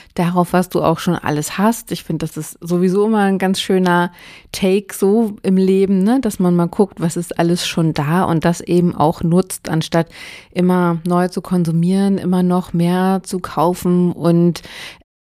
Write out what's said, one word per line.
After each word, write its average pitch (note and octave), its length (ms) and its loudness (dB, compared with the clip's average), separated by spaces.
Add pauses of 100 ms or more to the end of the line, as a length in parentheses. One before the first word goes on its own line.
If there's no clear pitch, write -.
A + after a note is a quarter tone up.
(160)
darauf, F3 380 0
was F3+ 160 2
du E3 120 0
auch D#3+ 160 4
schon - 160 -2
alles D3 460 -4
hast. A3 320 0
Ich E3+ 120 -8
finde, D#3+ 220 -2
das D#3 120 -8
ist D3+ 220 -12
sowieso F3+ 460 0
immer A3 140 2
ein G3 180 2
ganz F#3+ 240 -2
schöner F3+ 500 2 (400)
Take G3 440 -2
so G#3 480 0
im F#3+ 140 2
Leben, F#3+ 440 2
ne? A#3 180 2
Dass A3 200 -4
man F3+ 160 2
mal E3+ 120 2
guckt, - 320 -2
was E3 180 -2
ist - 200 -8
alles E3+ 300 0
schon D#3+ 260 0
da D#3+ 300 0
und D#3+ 200 0
das E3+ 160 0
eben F3 360 0
auch D#3 260 0
nutzt, - 480 -2
anstatt D#3+ 380 0 (440)
immer F3+ 460 0 (100)
neu F3 200 2
zu F3+ 160 -6
konsumieren, F#3 760 0
immer F#3 240 0
noch F3+ 320 0
mehr F3+ 480 2
zu - 160 -8
kaufen F3+ 760 0
und E3+ 520 2 (600)